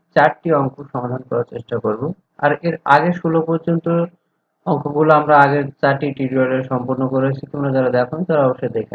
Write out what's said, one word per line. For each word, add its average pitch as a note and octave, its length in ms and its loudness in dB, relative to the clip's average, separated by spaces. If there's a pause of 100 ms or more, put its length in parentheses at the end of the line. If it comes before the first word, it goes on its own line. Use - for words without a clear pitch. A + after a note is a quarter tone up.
(140)
চারটি D#3 360 0 (100)
অঙ্ক C3 160 -4 (160)
সমাধান B2+ 380 -6
করার A#2+ 240 -4
চেষ্টা A#2+ 220 -10 (100)
করব। G#2+ 160 -2 (420)
আর C#3+ 80 2 (160)
এর D#3+ 80 -2 (200)
আগে E3 240 2
ষোলো E3 200 0 (100)
পর্যন্ত E3 360 -2 (800)
অঙ্কগুলো D3+ 540 2
আমরা D3 160 4 (100)
আগের C#3+ 200 0 (160)
চারটি C#3 260 0 (100)
টিউটোরিয়ালে C3 540 -2
সম্পূর্ণ B2+ 300 -4 (120)
করেছি, C3+ 280 -2 (100)
তোমরা C#3+ 240 -4
যারা B2+ 220 2
দেখো B2 160 -2 (140)
তারা D#3 200 2
অবশ্যই B2+ 300 -4
দেখে G#2+ 180 -6